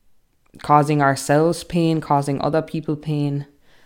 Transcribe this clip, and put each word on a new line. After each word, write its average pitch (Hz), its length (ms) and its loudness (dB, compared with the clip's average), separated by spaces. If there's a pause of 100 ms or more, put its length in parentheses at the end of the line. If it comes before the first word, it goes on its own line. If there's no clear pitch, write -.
(640)
causing 147 380 2
ourselves 147 640 2
pain, 165 340 0
causing 143 420 -2
other 156 200 0
people 156 340 -6
pain, 147 500 -4 (400)